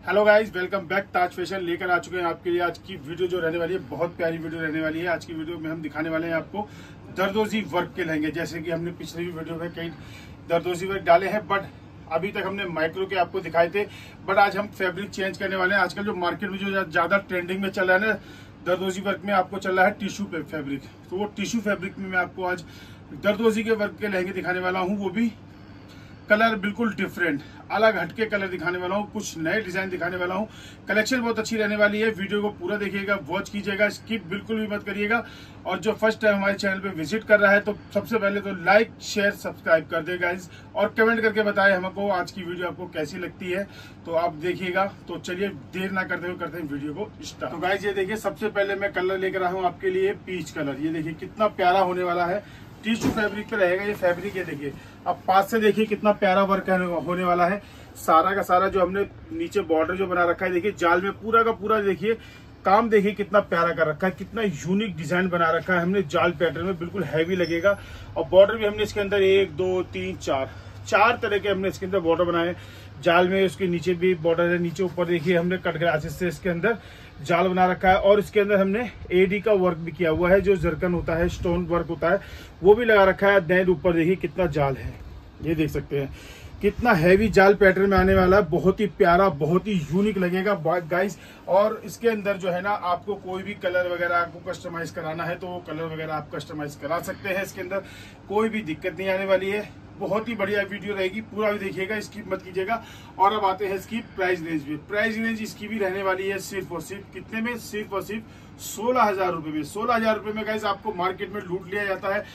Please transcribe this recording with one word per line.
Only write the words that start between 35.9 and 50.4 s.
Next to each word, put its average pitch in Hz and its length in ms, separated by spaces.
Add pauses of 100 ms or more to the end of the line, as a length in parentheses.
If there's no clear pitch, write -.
फर्स्ट 220 260
टाइम 208 160
हमारे 196 180
चैनल 190 240
पे 190 120
विजिट 170 340
कर 208 160
रहा 202 120
है 202 80
तो 202 160 (180)
सबसे 208 240
पहले 202 220
तो 196 120 (120)
लाइक, 202 280 (100)
शेयर, 202 300
सब्सक्राइब 165 540
कर 165 160
दे 175 160
गाइस, 180 300 (260)
और 208 240
कमेंट 226 220
करके 214 220
बताएं 202 320
हमको 185 360
आज 180 200
की 185 140
वीडियो 175 240
आपको 170 200
कैसी 165 300
लगती 180 340
है। 196 160 (380)
तो 165 80
आप 165 280
देखिएगा, 180 420 (240)
तो 170 100
चलिए 185 300
देर 185 420
ना 190 140
करते 175 220
हुए 180 120
करते 170 200
हैं 160 100
वीडियो 143 260
को 208 160 (120)
स्टार्ट। - 300
तो 165 80
गाइस 190 240
ये 202 80
देखिए, 196 260
सबसे 214 300
पहले 202 280
मैं 202 160
कलर 185 260
लेकर 185 240
आया 180 100
हूँ 190 140
आपके 185 240
लिए 190 220 (140)
पीच 180 240